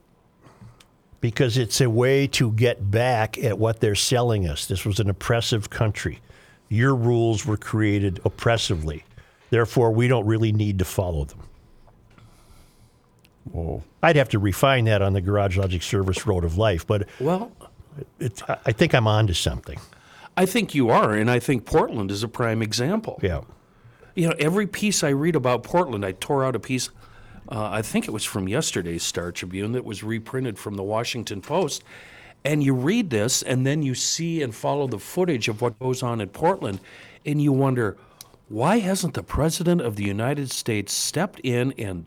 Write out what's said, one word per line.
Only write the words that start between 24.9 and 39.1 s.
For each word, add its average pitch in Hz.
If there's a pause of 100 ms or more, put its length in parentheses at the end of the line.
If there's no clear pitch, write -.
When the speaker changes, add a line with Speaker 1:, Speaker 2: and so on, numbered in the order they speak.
Speaker 3:
I 147
read 151
about 123
Portland, 131
I 95
tore 135
out 127
a 104
piece, 127 (580)
uh, 107
I 107
think 220
it -
was 107
from 95
yesterday's 92
Star 87
Tribune, 95
that 123
was 107
reprinted 113
from 104
the 98
Washington 107
Post. 151 (600)
And 147
you 135
read 170
this, 113
and 131
then 151
you 131
see 165
and 117
follow 139
the 113
footage 156
of 110
what 120
goes 127
on 117
in 98
Portland, 151 (440)
and 147
you 143
wonder, 127 (520)
why 139
hasn't 185